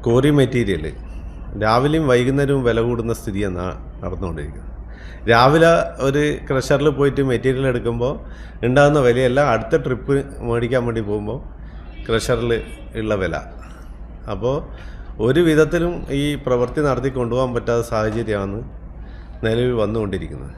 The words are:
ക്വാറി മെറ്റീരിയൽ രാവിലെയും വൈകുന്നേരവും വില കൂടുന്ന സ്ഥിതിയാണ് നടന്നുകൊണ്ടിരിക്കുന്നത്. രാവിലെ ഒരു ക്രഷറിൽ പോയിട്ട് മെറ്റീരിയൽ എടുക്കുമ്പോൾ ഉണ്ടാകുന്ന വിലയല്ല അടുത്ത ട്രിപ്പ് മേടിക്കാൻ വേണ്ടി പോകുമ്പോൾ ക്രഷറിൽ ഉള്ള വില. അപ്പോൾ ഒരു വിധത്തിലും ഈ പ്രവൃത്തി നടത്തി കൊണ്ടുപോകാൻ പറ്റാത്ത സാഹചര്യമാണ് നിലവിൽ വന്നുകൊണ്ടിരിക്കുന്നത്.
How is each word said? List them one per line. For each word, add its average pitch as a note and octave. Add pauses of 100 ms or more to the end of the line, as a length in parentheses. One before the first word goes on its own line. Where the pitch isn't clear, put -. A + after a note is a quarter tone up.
ക്വാറി B2+
മെറ്റീരിയൽ A2+ (800)
രാവിലെയും C#3+
വൈകുന്നേരവും C3+
വില A#2
കൂടുന്ന A#2
സ്ഥിതിയാണ് F#2+ (360)
നടന്നുകൊണ്ടിരിക്കുന്നത്. E2 (640)
രാവിലെ D3 (360)
ഒരു C#3+ (280)
ക്രഷറിൽ C#3
പോയിട്ട് C#3
മെറ്റീരിയൽ B2+
എടുക്കുമ്പോൾ A#2+ (540)
ഉണ്ടാകുന്ന C#3+
വിലയല്ല B2 (140)
അടുത്ത B2
ട്രിപ്പ് C#3 (340)
മേടിക്കാൻ A#2+
വേണ്ടി A2+
പോകുമ്പോൾ G#2 (680)
ക്രഷറിൽ A#2 (480)
ഉള്ള G#2+
വില. D#2+ (1000)
അപ്പോൾ A#2 (720)
ഒരു C#3
വിധത്തിലും E3 (260)
ഈ - (220)
പ്രവൃത്തി B2
നടത്തി B2+
കൊണ്ടുപോകാൻ B2
പറ്റാത്ത A#2
സാഹചര്യമാണ് G#2+ (880)
നിലവിൽ A#2+
വന്നുകൊണ്ടിരിക്കുന്നത്. F#2